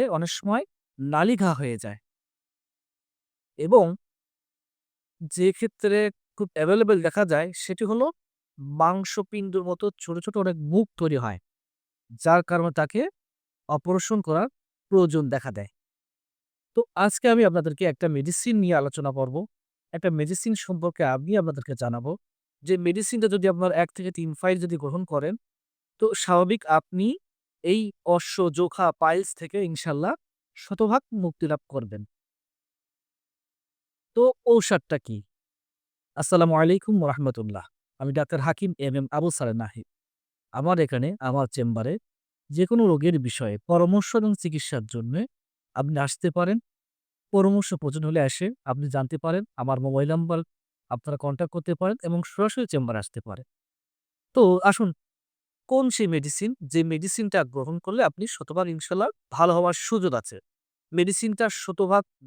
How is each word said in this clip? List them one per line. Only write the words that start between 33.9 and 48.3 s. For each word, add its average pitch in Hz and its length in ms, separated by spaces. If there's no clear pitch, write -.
তো 233 60
ঔষধটা 208 540
কি? 110 180
আসসালামু 170 380
আলাইকুম 175 420
ওয়া 165 120
রাহমাতুল্লাহ। 117 560
আমি 135 140
ডাক্তার 147 260
হাকিম 165 400
এম 139 160
এম 139 160
আবু 151 200
সালেহ 117 240
নাহিদ। 113 320
আমার 147 260
এখানে, 139 300
আমার 131 280
চেম্বারে 117 460
যে 156 160
কোনো 233 220
রোগের 165 320
বিষয়ে 120 360
পরামর্শ 175 480
এবং 214 200
চিকিৎসার 147 500
জন্যে 120 360
আপনি 143 240
আসতে 139 320
পারেন। 175 260
পরামর্শ 196 400
প্রয়োজন 151 300
হলে 156 220
এসে 175 220